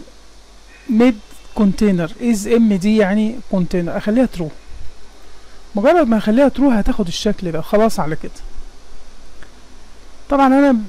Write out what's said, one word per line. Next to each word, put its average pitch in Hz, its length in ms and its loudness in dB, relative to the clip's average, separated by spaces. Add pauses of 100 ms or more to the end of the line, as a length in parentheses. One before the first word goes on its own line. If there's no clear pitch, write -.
(880)
mid 240 260 4 (440)
container، 196 500 2 (120)
is 220 260 0
ام 226 260 4
دي 202 240 2
يعني 208 380 2 (160)
كونتينر، 175 460 -2
اخليها 220 400 2
true. 160 140 -6 (1200)
مجرد 277 320 4
ما 226 100 2
اخليها 233 320 2
true - 120 -2
هتاخد 233 460 2
الشكل 185 440 -4
ده، 160 100 -4
خلاص 214 380 2
على 156 160 -2
كده. - 160 -6 (2000)
طبعًا 269 180 4
انا 269 280 6 (140)